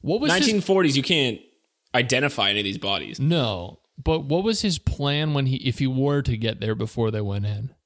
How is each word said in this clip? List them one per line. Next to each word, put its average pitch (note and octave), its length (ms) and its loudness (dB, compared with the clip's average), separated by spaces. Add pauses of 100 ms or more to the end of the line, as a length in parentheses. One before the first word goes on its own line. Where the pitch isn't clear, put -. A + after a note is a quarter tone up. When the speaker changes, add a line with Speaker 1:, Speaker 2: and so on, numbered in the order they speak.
Speaker 1:
What E3+ 180 -2
was C#4 140 2
his C#4+ 80 4
Speaker 2:
nineteen A3 200 4
forties, F3 360 4
you C3+ 60 0
can't C3+ 360 0 (560)
identify B2 540 2
any G2+ 100 0
of G2+ 60 -2
these F#2+ 120 -4
bodies. E2+ 440 -6
Speaker 1:
No, A#2 580 -2 (240)
but D#3+ 220 0
what D#3+ 180 0
was A3 180 0
his F#3 180 0
plan C#3+ 540 0
when C#3 120 2
he, C3 100 2 (100)
if B2 140 -2
he C3+ 80 2
were C#3 360 2
to B2 120 0
get A2 240 -2
there A2 160 -2
before A2 340 -2
they A2 120 -2
went G2+ 240 -2
in? G#2 280 -6 (120)